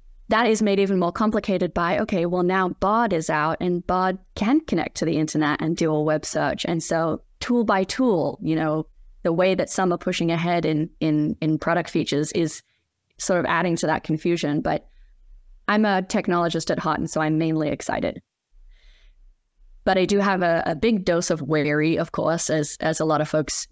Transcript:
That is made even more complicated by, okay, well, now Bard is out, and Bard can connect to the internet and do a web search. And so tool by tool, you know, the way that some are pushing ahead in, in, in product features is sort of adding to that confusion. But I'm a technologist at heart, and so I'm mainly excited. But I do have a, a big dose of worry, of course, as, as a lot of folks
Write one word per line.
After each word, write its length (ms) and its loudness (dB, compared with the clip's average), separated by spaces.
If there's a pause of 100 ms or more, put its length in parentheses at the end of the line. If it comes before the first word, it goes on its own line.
(300)
That 180 2
is 140 2
made 180 4
even 200 2
more 120 2
complicated 600 0
by, 260 0
okay, 280 0
well, 160 0
now 260 2
Bard 440 0
is 180 -2
out, 300 0
and 260 -2
Bard 320 0 (160)
can 260 2
connect 360 -4
to 80 -2
the 120 0
internet 420 0
and 160 -2
do 160 0
a 100 0
web 220 0
search. 420 -2
And 180 -2
so 380 -2 (180)
tool 240 0
by 200 2
tool, 600 0
you 120 0
know, 320 -2 (360)
the 100 0
way 220 2
that 140 -2
some 220 0
are 60 0
pushing 340 -2
ahead 340 0
in, 240 0 (100)
in, 420 0
in 180 0
product 300 -2
features 420 -2
is 300 -2 (560)
sort 220 0
of 60 -2
adding 320 0
to 100 -2
that 160 -2
confusion. 580 -2
But 260 -4 (800)
I'm 180 2
a 160 2
technologist 720 -2
at 80 0
heart, 200 -2
and 100 -4
so 120 -2
I'm 160 0
mainly 320 0
excited. 520 -4 (1600)
But 140 2
I 80 4
do 140 2
have 240 2
a, 220 2
a 100 -2
big 300 2
dose 240 2
of 120 0
worry, 560 2
of 140 -4
course, 380 -2
as, 320 -2
as 180 -2
a 60 0
lot 160 2
of 80 -2
folks 420 -2